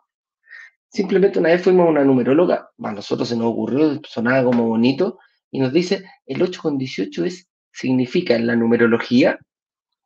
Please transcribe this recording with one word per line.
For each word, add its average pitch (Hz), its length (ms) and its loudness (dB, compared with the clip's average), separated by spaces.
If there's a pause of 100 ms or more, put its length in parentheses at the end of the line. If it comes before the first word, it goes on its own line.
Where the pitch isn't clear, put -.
(880)
Simplemente 185 500 0
una 165 120 2
vez 175 120 2
fuimos 180 240 4
a 170 40 4
una 147 140 2
numeróloga, 139 680 2 (120)
a 107 100 -8
nosotros 120 360 -6
se 120 80 -4
nos 113 100 -2
ocurrió, 117 600 -2
sonaba 123 360 0
como 120 240 2
bonito, 131 500 0 (320)
y 135 100 -6
nos 131 120 -2
dice, 180 320 -2 (220)
"El 135 160 -6
ocho 180 200 -4
con 147 160 -4
dieciocho 135 460 -8
es, 180 240 -10 (240)
significa 127 640 -2
en 117 100 -2
la 117 100 0
numerología 117 840 2 (680)